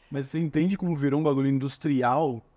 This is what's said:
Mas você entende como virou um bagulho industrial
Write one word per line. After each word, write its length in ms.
Mas 140
você 140
entende 360
como 200
virou 240
um 40
bagulho 240
industrial 920